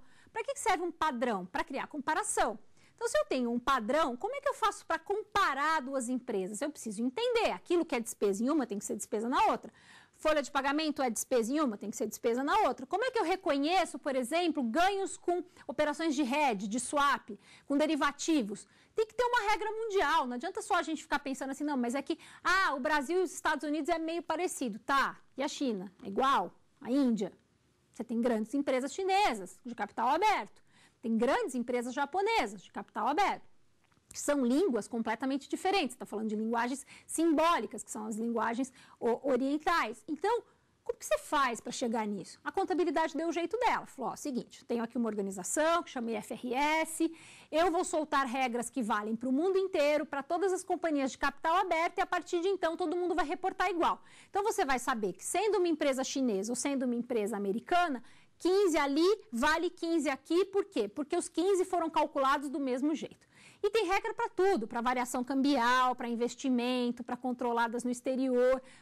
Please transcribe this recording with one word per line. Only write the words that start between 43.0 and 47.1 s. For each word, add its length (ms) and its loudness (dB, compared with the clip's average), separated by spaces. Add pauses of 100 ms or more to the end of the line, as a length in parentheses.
deu 100 0
o 40 0
jeito 260 -2
dela. 300 0
Falou: 240 -6
ó, 40 -8
seguinte, 500 -8
tenho 180 -4
aqui 120 -10
uma 140 0
organização 720 -2
que 80 -12
chama 220 -6
I 60 -4
F 180 -10
R 180 -8
S, 580 0 (400)